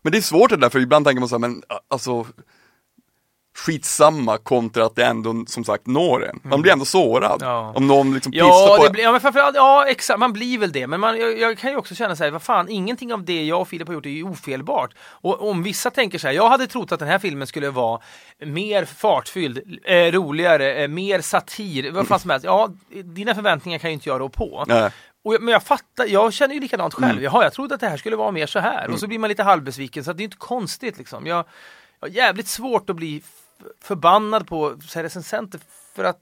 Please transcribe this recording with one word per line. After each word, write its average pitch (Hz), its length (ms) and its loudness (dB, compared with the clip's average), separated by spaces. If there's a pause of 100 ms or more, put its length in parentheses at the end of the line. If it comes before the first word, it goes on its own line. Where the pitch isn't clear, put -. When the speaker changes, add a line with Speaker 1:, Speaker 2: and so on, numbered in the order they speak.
Speaker 1:
Men 156 100 0
det 208 60 2
är 208 40 2
svårt 160 280 4
det 208 80 2
där, 123 120 4
för 135 100 0
ibland 143 260 4
tänker 131 140 2
man 123 100 -2
så 120 60 -2
här, 117 40 -2
"Men, 120 300 -6
a-, 104 100 -8 (100)
alltså, 120 360 -4 (1300)
skitsamma", 147 800 2
kontra 113 480 0
att 110 100 -4
det 120 100 4
ändå, 113 420 -2
som 120 160 -10
sagt, 104 240 -4
når 139 380 0
en. - 180 -10
Man 135 100 -6
Speaker 2:
Mm. 143 80 2
Speaker 1:
blir 180 100 6
ändå 139 140 2
sårad. 135 560 2
Speaker 2:
Ja. 117 340 -6
Speaker 1:
Om 135 120 2
någon 139 260 6
liksom 131 200 -4
Speaker 2:
Ja, 165 120 4
Speaker 1:
pissar 196 320 10
på 202 60 8
Speaker 2:
det 143 40 8
Speaker 1:
en. 185 60 4
Speaker 2:
blir, 220 100 -2
ja, 233 80 6
men 247 100 4
framförallt, 277 340 2
ja, 277 320 8
exakt, 247 320 -2
man 240 140 2
blir 247 240 -6
väl 196 140 -2
det. 131 160 -4
Men 160 120 -4
man, 226 200 0
jag, 226 200 -2
jag 226 180 0
kan 262 140 -6
ju 285 60 -4
också 185 180 -10
känna 202 200 -4
så 156 80 -4
här, 147 80 0
vad 160 100 -10
fan, 185 280 0
ingenting 226 440 -6
av 196 120 -8
det 165 200 -4
jag 170 160 0
och 175 60 -6
Filip 165 200 -12
har 175 60 -10
gjort 143 120 -10
är 143 40 -8
ju 156 140 -10
ofelbart. 147 760 -6
Och - 500 -6
om 175 140 -4
vissa 208 260 -6
tänker 190 300 -2
så 151 80 -6
här, 135 60 0
"Jag 214 160 4
hade 254 180 2
trott 220 240 -8
att 165 80 -4
den 147 80 -6
här 185 120 0
filmen 139 280 -6
skulle 143 220 -6
vara 117 320 -2 (440)
mer 180 400 -4
fartfylld, 147 1000 -4
eh, 185 120 2 (160)
roligare, 156 640 2
eh, 143 120 -2
mer 180 340 -2
satir", 175 720 -6
vad 190 160 -2
fan 190 120 2
som 180 100 -8
helst. 139 160 -2
Ja, 196 240 2 (340)
dina 190 320 -6
förväntningar 175 440 -2
kan 165 100 -6
ju 156 40 -6
inte 147 160 -8
jag 131 120 -2
rå 135 80 -8
på. 139 380 -8
Speaker 1:
Nej. 113 240 4 (320)
Speaker 2:
Och 214 100 -2
jag, 220 80 2
men 233 100 -2
jag 214 120 4
fattar, - 420 -4
jag 208 280 2
känner 277 220 -2
ju 285 60 -6
likadant 185 320 -4
själv. 254 180 0
Speaker 1:
Mm. 135 120 -4
Speaker 2:
"Jaha, 185 200 2
jag 151 100 2
trodde 269 220 -8
att 202 60 -10
det 220 80 -2
här 147 80 -6
skulle 220 180 -6
vara 214 160 -4
mer 156 160 -4
så 208 120 -4
här." - 220 -2
Speaker 1:
Mm. - 120 -8
Speaker 2:
Och 160 60 -6
så 208 80 -8
blir 220 120 -8
man 220 100 -2
lite 208 140 -4
halvbesviken, 139 600 -2
så 160 80 -8
att 160 60 -10
det 202 60 -8
är - 20 -4
inte 202 120 -16
konstigt, 233 600 -10
liksom. 131 300 -16
Jag, 170 180 -4 (540)
jag - 100 -12
har 185 60 -14
jävligt 214 320 0
svårt 226 420 -4
att 180 60 -4
bli 160 300 -10
f-, - 80 -20 (500)
förbannad 202 640 2
på 151 300 -4 (100)
så 165 120 -10
här 165 40 -6
recensenter, 185 560 -10 (360)
för 190 80 -8
att 180 180 -2